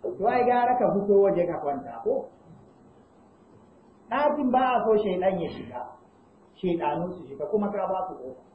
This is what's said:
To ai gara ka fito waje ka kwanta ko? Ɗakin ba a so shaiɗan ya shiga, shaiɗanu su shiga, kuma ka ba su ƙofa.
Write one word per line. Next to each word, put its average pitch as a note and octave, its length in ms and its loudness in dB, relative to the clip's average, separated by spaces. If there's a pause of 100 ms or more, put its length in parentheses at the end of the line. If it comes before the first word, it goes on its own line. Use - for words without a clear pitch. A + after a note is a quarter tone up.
To - 240 -4
ai B3 200 2
gara B3 320 4
ka G#3+ 160 4
fito G3+ 260 4
waje F3 260 4
ka D#3 140 -6
kwanta C#3 440 -6
ko? B3+ 240 -2 (1800)
Ɗakin C#4 420 0
ba B3+ 60 4
a B3 260 2
so A3 180 4
shaiɗan F#3 380 0
ya D3+ 100 -4
shiga, - 320 -12 (720)
shaiɗanu E3+ 580 -2
su - 140 -14
shiga, - 240 -8
kuma G#3 200 0
ka F#3+ 160 -4
ba F#3 220 -4
su D#3+ 60 -12
ƙofa. B2+ 280 -16 (120)